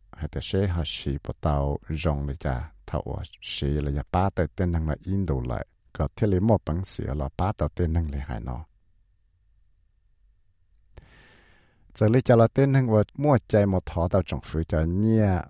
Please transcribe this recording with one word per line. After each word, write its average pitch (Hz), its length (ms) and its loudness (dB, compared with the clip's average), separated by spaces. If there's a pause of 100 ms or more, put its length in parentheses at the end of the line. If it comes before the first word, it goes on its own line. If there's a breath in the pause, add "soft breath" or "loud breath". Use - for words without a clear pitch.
(120)
hay 78 200 -10
thì - 120 -6
sẽ 98 240 -2
hay 85 180 -2
xí - 260 -6 (160)
bộ - 140 -8
tàu 71 380 0 (100)
dòng 73 380 -2
lại 69 80 -6
cha, 71 360 -6 (140)
thầu - 360 -6 (200)
xí - 260 -6
là 71 280 -2
cho 71 160 -4
bát 95 240 0
tờ 87 100 0 (100)
tên 90 160 -2
năng 80 180 0
là 73 140 -2
in 95 220 -2
đồ 69 140 -2
lại, 60 260 -6 (280)
có 76 220 -2
thể 107 120 0
lấy 92 120 4
một 104 260 4
bằng 85 180 -2
xí - 200 -10
là 73 340 -4
bát 95 200 -2
tờ 78 180 0
tên 85 180 0
năng 82 180 -2
lại 71 100 -6
hại 58 180 -8
nó. 62 260 -10 (3250 soft breath)
Giờ 107 120 2
lấy 120 140 6
cho 123 140 6
là 113 120 8
tên 139 240 2
năng 131 180 2
vật 107 240 4
mua 139 240 4 (100)
chạy 104 180 4
một 95 200 0
thỏ 87 220 -2
tàu 95 180 2
trong - 160 -6
phía 80 220 -4
cho 80 180 0
nhia, 101 680 2